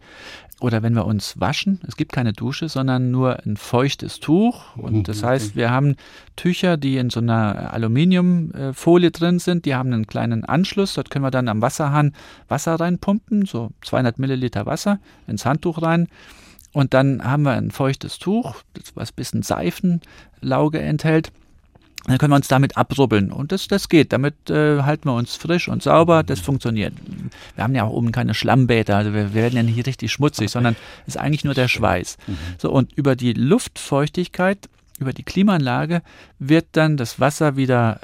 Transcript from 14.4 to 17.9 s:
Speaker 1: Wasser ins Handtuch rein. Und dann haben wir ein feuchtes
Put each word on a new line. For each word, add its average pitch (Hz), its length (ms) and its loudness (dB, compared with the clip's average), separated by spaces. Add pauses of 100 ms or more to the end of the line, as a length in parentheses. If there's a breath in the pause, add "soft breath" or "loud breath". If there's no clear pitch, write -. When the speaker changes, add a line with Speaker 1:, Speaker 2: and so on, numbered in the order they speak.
Speaker 1:
Wasser 196 340 -2 (280 soft breath)
ins 110 180 -6
Handtuch 156 360 -2
rein. 170 280 0 (640 soft breath)
Und 139 200 0
dann 135 300 2
haben 143 200 0
wir 135 100 2
ein 107 180 -2
feuchtes - 480 -4